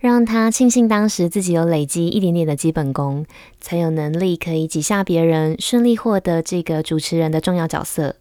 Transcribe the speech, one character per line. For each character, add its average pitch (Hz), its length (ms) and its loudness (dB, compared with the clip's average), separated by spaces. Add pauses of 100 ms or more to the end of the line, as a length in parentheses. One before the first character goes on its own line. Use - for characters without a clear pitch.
让 240 240 4
他 226 260 2
庆 247 180 4
幸 233 160 4
当 214 220 2
时 180 220 0
自 196 120 -2
己 180 120 0
有 165 100 2
累 160 220 2
积 170 240 -2
一 214 100 0
点 180 140 2
点 170 120 2
的 151 120 -2
基 160 160 0
本 156 180 -2
功， 143 340 -4 (360)
才 - 160 -6
有 170 120 0
能 156 300 -2
力 180 160 0
可 170 160 -8
以 160 160 -2
挤 156 140 -4
下 196 200 0
别 170 220 0
人， 160 380 2
顺 240 200 0
利 240 140 4
获 214 240 0
得 165 240 -2
这 180 180 -4
个 156 220 -2
主 160 160 -2
持 - 180 -4
人 160 140 2
的 156 80 2
重 180 160 0
要 170 100 0
角 160 200 -4
色。 - 360 -4